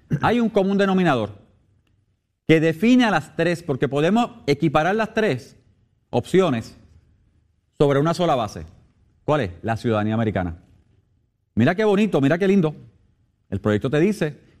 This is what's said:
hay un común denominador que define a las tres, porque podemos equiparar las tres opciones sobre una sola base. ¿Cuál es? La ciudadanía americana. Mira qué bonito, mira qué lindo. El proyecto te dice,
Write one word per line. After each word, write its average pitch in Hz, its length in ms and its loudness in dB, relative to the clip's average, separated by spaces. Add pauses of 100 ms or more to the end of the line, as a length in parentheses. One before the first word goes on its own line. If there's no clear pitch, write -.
(220)
hay 226 200 2
un 226 80 0
común 196 280 0
denominador 175 640 0 (1040)
que 160 120 6
define 208 460 2
a 214 60 0
las - 260 -4
tres, 170 260 -2
porque 139 240 -2
podemos 170 420 0 (160)
equiparar 156 500 0
las 220 180 -4
tres 190 420 -4 (540)
opciones 123 680 -2 (1000)
sobre 143 220 2
una 160 140 0
sola 165 220 0
base. 104 300 -6 (580)
¿Cuál 151 160 0
es? 98 120 -4 (100)
La 110 160 -4
ciudadanía 107 360 -2
americana. 98 440 -2 (1000)
Mira 135 200 2
qué 214 100 -2
bonito, 202 340 2
mira 139 180 2
qué 190 80 -2
lindo. 190 300 2 (720)
El 95 120 -6
proyecto 104 280 0
te 147 120 0
dice, 180 360 -2 (220)